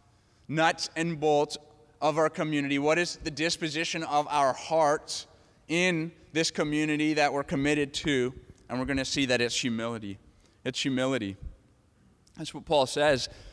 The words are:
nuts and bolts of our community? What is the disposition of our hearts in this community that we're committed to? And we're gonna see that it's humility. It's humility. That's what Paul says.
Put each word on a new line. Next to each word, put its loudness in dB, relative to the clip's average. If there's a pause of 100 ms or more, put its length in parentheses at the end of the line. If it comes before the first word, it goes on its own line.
(480)
nuts 0
and -2
bolts 2 (440)
of 2
our 4
community? 0
What 2
is -2
the -6
disposition -4
of 0
our 4
hearts 0 (420)
in 0 (220)
this 0
community 0
that 4
we're -2
committed 0
to? 0 (340)
And -6
we're -4
gonna -2
see 0
that 4
it's 0
humility. -4 (460)
It's -6
humility. -2 (1000)
That's -10
what -14
Paul 4
says. 2 (240)